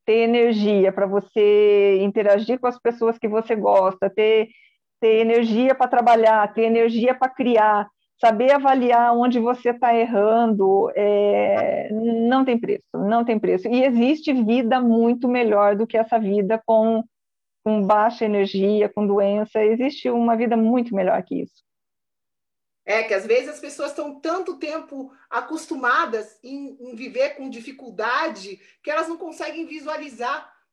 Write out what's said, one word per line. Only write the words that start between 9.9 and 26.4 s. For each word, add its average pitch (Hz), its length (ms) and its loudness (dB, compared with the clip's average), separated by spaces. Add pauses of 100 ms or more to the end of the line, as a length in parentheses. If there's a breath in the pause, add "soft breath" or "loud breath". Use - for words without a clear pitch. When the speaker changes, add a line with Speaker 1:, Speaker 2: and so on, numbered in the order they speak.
Speaker 1:
errando, 220 1040 2
é, 202 960 0
não 233 540 0
tem 240 120 0
preço, - 260 -6 (100)
não 214 320 -2
tem 226 120 -2
preço. 185 300 -2
E 247 160 0
existe 269 480 0
vida 240 480 0
muito 240 480 0
melhor 208 480 2
do 220 100 -2
que 226 120 -4
essa 226 200 0
vida 208 480 -2
com, 226 380 2 (600)
com 214 200 0
baixa 214 380 0
energia, 202 640 0
com 208 180 -4
doença. 208 580 -2
Existe 247 460 -2
uma 233 280 0
vida 233 180 -2
muito 233 400 0
melhor 190 260 -2
que - 200 -8
isso. - 260 -18 (1200)
Speaker 2:
É, 220 140 0
que 220 100 -4
às 196 120 -4
vezes 254 240 0
as 294 100 -16
pessoas 294 320 -10
tão 294 260 -10
tanto 349 400 -6
tempo 302 540 -12 (180 loud breath)
acostumadas 254 1120 -6